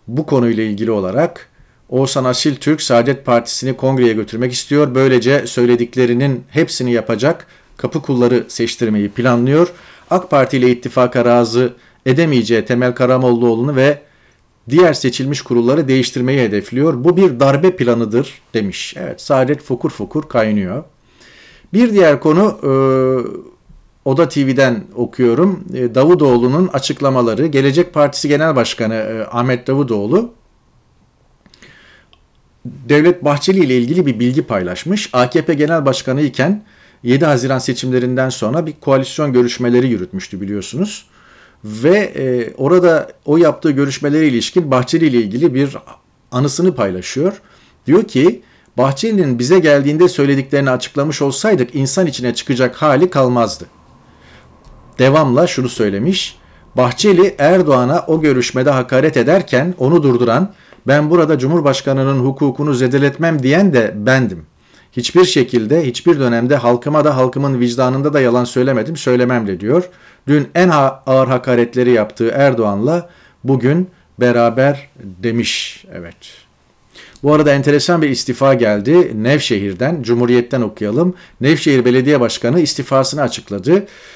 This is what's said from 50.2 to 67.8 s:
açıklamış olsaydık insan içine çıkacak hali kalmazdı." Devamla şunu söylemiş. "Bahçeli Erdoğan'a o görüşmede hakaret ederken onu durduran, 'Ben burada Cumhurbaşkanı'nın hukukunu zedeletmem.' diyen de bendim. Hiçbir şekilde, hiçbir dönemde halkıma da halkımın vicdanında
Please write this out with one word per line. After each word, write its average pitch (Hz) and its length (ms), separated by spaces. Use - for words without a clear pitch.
açıklamış 139 520
olsaydık 139 520
insan 143 320
içine 123 280
çıkacak 123 420
hali 156 340
kalmazdı." 123 560
Devamla 139 480
şunu 127 220
söylemiş. 117 680
"Bahçeli 180 600
Erdoğan'a 147 680
o 156 140
görüşmede 131 500
hakaret 135 460
ederken 165 640
onu 151 240
durduran, 123 520
'Ben 147 240
burada 160 280
Cumhurbaşkanı'nın 135 800
hukukunu 139 560
zedeletmem.' 139 680
diyen 160 300
de 113 240
bendim. 104 500
Hiçbir 151 320
şekilde, 139 640
hiçbir 147 320
dönemde 123 380
halkıma 127 480
da 147 120
halkımın 131 440
vicdanında 131 520